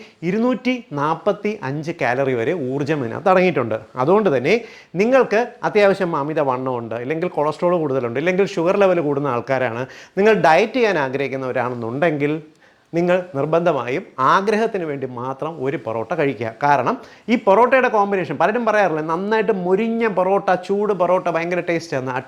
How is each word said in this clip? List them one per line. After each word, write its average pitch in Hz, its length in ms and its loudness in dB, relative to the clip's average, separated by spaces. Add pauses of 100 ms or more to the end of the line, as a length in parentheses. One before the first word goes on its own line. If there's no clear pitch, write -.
(300)
ഇരുന്നൂറ്റി 247 440 0 (260)
നാൽപത്തി 196 520 -2 (180)
അഞ്ച് 151 320 -6
കാലറി 131 380 0
വരെ 135 140 0 (180)
ഊർജ്ജം 147 320 -2
ഇതിനകത്ത് 117 300 -2
അടങ്ങിയിട്ടുണ്ട്. 143 440 2 (240)
അതുകൊണ്ട് 185 340 2
തന്നെ 143 200 0 (460)
നിങ്ങൾക്ക് 233 400 2 (280)
അത്യാവശ്യം 190 520 2
അമിത 156 200 -2 (100)
വണ്ണമുണ്ട്, 123 540 -4
ഇല്ലെങ്കിൽ 165 320 -4
കൊളസ്ട്രോൾ 156 460 0
കൂടുതലുണ്ട്, 131 400 0
ഇല്ലെങ്കിൽ 185 320 2
ഷുഗർ 175 280 2
ലെവൽ 180 260 4
കൂടുന്ന 143 260 0
ആൾക്കാരാണ്, 123 480 -2 (360)
നിങ്ങൾ 214 160 4 (120)
ഡയറ്റ് 214 320 4
ചെയ്യാൻ 208 180 2 (100)
ആഗ്രഹിക്കുന്നവരാണെന്നുണ്ടെങ്കിൽ 131 1300 -2 (640)
നിങ്ങൾ 175 200 2 (200)
നിർബന്ധമായും 156 640 0 (320)
ആഗ്രഹത്തിന് 208 540 0
വേണ്ടി 135 180 -6 (100)
മാത്രം 135 340 -6 (140)
ഒരു 135 200 -2
പൊറോട്ട 113 340 -4
കഴിക്കുക. 117 320 -2 (120)
കാരണം 143 320 2 (360)
ഈ 247 40 4 (120)
പൊറോട്ടയുടെ 240 480 4
കോമ്പിനേഷൻ, 196 460 0
പലരും 214 260 0
പറയാറില്ല, 185 340 2 (100)
നന്നായിട്ട് 208 420 0 (120)
മൊരിഞ്ഞ 226 420 0 (100)
പൊറോട്ട, 196 320 2 (180)
ചൂട് 202 340 0
പൊറോട്ട 180 340 2
ഭയങ്കര 170 320 -2
ടേസ്റ്റാണ്. 151 480 -4
ആ 131 120 -4